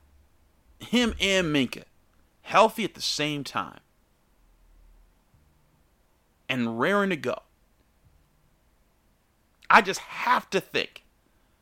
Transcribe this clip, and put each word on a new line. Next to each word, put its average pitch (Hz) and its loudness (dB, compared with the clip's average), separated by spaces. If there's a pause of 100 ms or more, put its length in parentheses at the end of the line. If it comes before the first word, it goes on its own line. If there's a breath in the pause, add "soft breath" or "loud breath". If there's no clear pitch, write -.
(760)
him 233 0
and 190 2
Minkah 143 -2 (560)
healthy 214 2
at 170 -8
the - -14
same 147 -4
time 78 -6 (2750)
and 117 -2
raring 190 0
to 180 -2
go, 123 -6 (2250)
I 202 10
just 190 -4
have - -2
to 190 0
think - -4 (560)